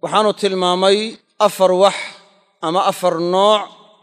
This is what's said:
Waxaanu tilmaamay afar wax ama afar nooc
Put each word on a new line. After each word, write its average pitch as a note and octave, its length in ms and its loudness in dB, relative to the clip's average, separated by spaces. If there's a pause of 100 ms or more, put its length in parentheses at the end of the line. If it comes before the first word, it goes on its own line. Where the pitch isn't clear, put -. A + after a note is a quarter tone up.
Waxaanu G3 320 0
tilmaamay F#3+ 640 0 (400)
afar F#3+ 340 2
wax F#3 220 4 (680)
ama E3+ 240 -2
afar F3+ 340 -2
nooc G3 420 2 (400)